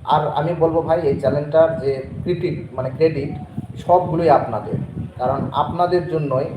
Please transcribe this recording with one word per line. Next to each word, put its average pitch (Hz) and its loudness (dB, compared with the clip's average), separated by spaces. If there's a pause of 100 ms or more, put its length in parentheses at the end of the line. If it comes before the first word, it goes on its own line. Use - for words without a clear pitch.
আর 151 2
আমি 160 0
বলবো 165 4
ভাই, 160 2
এই 139 2
চ্যানেলটার 147 2
যে 135 -2 (200)
ক্রেডিট, 175 -4
মানে 131 -4
ক্রেডিট 156 0 (520)
সবগুলোই 170 4
আপনাদের, 113 2 (440)
কারণ 131 -2
আপনাদের 175 0
জন্যই 143 0 (120)